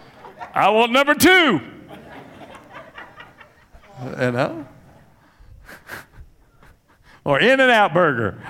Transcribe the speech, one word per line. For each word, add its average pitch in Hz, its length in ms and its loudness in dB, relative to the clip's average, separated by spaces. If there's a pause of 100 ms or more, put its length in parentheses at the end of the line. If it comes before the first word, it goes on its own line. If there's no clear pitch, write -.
(540)
"I 170 160 0
want 226 220 2
number 277 240 2
two." 302 460 4 (2500)
You 123 120 0
know? 160 360 -6 (2500)
Or 139 160 0
In-N-Out 233 540 2
Burger. 135 560 -2